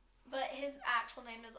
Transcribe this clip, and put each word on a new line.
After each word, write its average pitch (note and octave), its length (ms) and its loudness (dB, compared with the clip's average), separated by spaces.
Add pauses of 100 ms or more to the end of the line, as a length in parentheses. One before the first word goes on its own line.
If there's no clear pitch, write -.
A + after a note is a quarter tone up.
(300)
But C4+ 140 2 (100)
his C#4 200 0 (120)
actual A#3+ 380 4
name A#3 240 -8
is A3+ 120 -12